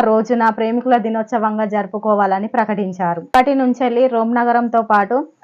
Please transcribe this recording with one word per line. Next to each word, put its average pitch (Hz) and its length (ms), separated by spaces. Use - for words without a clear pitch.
రోజున 220 320
ప్రేమికుల 240 380
దినోత్సవంగా 220 600
జరుపుకోవాలని 202 680
ప్రకటించారు. 185 640
అప్పటి 254 420
నుంచెల్లి 247 420
రోమ్ 226 240
నగరంతో 233 420
పాటు 208 240